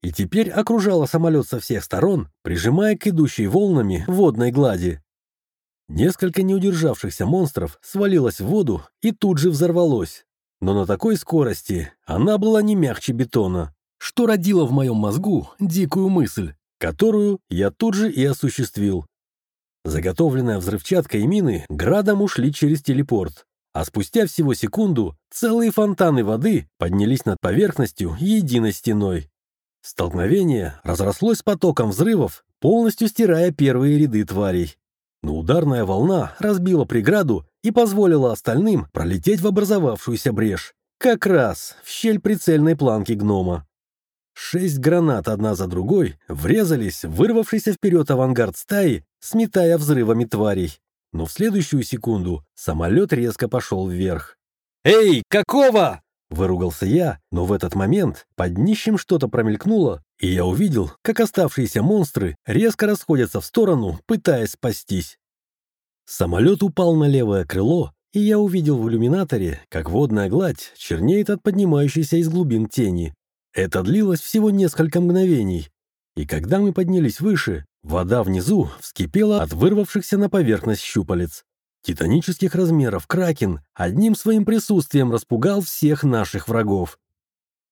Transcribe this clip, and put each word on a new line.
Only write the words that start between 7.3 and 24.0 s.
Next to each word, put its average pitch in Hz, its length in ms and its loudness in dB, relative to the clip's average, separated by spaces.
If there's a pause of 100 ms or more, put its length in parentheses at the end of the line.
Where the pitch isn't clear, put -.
свалилось 185 600 0
в 95 60 -4
воду 147 360 0 (180)
и 220 120 0
тут 190 240 0
же 165 120 2
взорвалось. 160 760 0 (340)
Но 196 140 0
на 202 120 2
такой 208 300 0
скорости 104 800 -2 (120)
она 147 320 0
была 214 240 2
не 214 140 2
мягче 139 380 -2
бетона, 95 600 -2 (240)
что - 280 -2
родило 190 400 2
в 120 80 0
моём 131 240 2
мозгу 139 600 0
дикую 190 520 0
мысль, 110 440 -2 (260)
которую 107 600 0 (100)
я 98 220 0
тут 226 220 -2
же 202 180 0
и 131 140 0
осуществил. 104 800 -2 (800)
Заготовленная 104 760 -2
взрывчатка 107 580 -2
и 104 80 0
мины 156 420 0
градом 190 540 0
ушли 143 320 0
через 147 300 0
телепорт, 123 640 -2 (280)
а 78 100 -4
спустя 160 440 -2